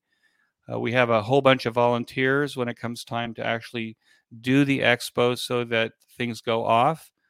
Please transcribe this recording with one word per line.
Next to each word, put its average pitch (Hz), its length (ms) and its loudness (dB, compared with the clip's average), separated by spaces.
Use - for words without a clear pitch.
Uh, 117 80 -6
we 120 120 -2
have 123 180 2
a 113 120 4
whole 131 200 2
bunch 131 240 4
of 117 80 -4
volunteers 131 840 0
when 120 100 -4
it 120 100 -8
comes 117 280 -10
time 117 300 -8
to 117 100 -8
actually 113 500 -6
do 135 240 2
the 135 140 0
expo 120 580 0
so 120 260 -4
that 117 300 -2
things 120 240 -6
go 113 240 -2
off. 123 440 2